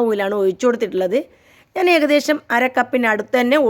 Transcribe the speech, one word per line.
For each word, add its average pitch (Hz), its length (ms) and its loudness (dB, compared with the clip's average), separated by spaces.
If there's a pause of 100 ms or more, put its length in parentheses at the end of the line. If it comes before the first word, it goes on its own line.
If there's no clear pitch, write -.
ഓയിലാണ് 202 340 -2
ഒഴിച്ചു 190 240 -2
കൊടുത്തിട്ടുള്ളത്. 202 520 -2 (560)
ഞാൻ 370 200 0
ഏകദേശം 294 440 2 (180)
അര 247 80 2 (120)
കപ്പിന് 247 380 -2
അടുത്ത് 208 240 -6
തന്നെ 247 200 2 (100)